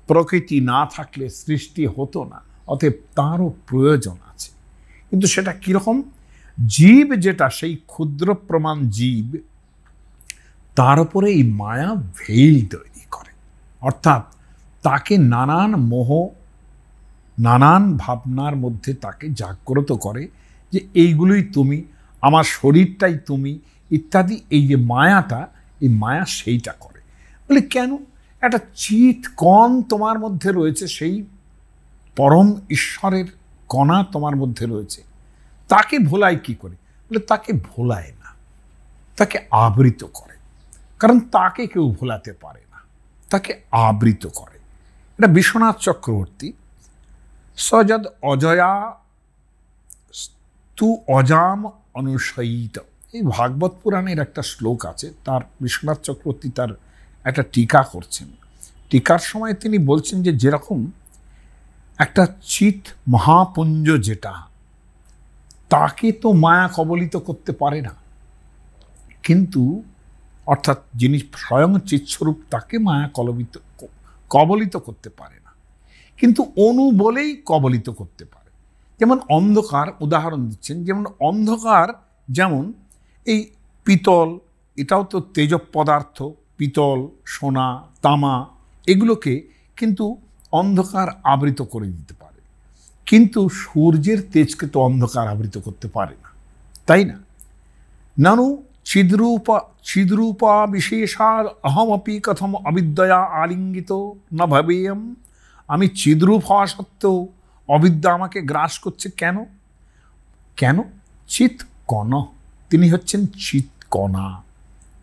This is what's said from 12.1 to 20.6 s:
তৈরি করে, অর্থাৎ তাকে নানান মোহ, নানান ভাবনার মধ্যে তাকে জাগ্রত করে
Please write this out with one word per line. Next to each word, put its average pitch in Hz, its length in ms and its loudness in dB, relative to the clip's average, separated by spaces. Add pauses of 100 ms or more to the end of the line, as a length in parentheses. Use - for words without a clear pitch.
তৈরি - 340 -16 (100)
করে, - 220 -16 (480)
অর্থাৎ 131 420 0 (600)
তাকে 156 360 0
নানান 151 580 2
মোহ, 127 520 0 (1120)
নানান 143 580 4
ভাবনার 131 600 -6
মধ্যে 123 380 -8
তাকে 117 340 -14
জাগ্রত 127 640 -4
করে 117 360 -8 (440)